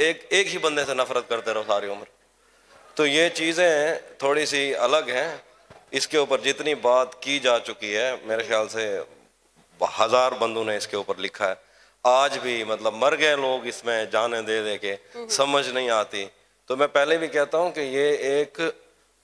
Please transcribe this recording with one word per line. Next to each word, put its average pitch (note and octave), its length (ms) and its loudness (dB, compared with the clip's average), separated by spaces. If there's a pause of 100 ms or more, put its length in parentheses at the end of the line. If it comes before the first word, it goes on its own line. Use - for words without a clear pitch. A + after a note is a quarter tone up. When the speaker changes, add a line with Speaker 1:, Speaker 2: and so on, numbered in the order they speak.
Speaker 1:
एक, D#3+ 320 0
एक F#3 160 2
ही F3 100 -6
बंदे D3 260 0
से C3+ 100 -4
नफरत B2 360 -2
करते A2+ 220 -2
रहो G#2+ 100 -2
सारी G#2 260 0
उम्र? G2+ 180 -8 (920)
तो D#3 100 2
ये D#3 220 4
चीज़ें E3 720 2 (220)
थोड़ी C#3+ 240 2
सी C#3 260 0
अलग C3 380 2
हैं। C#3+ 320 -4 (500)
इसके C#3 260 0
ऊपर C3+ 220 2
जितनी C#3 340 0
बात B2 400 2
की C#3 240 -4
जा B2 200 2
चुकी G#2+ 340 -6
है, A#2+ 320 -2
मेरे A2 200 -2
ख्याल A2 220 0
से G2+ 380 -4 (960)
हजार B2 360 4
बंदों A2+ 300 -2
ने G#2+ 120 -2
इसके G#2 200 -6
ऊपर G2 220 -4
लिखा G2 280 -4
है। F#2+ 100 -2 (500)
आज C3 300 4
भी, A#2+ 280 -4
मतलब, G#2+ 400 -2
मर D3+ 100 4
गए D3+ 220 2
लोग C3 300 -2
इसमें A2+ 440 -4
जाने A2+ 320 0
दे A2 200 -2
दे G#2 160 -4
के, G2+ 100 -6
Speaker 2:
हम्म। A3 400 -10
Speaker 1:
समझ C#3 400 0
नहीं B2+ 220 -4
आती। G#2 400 -2 (380)
तो B2+ 80 -2
मैं C#3+ 120 2
पहले D3 300 2
भी E3 100 -4
कहता C#3+ 300 0
हूँ F3 140 0
कि D3+ 80 -6
ये C#3 300 0
एक C#3+ 720 -2 (420)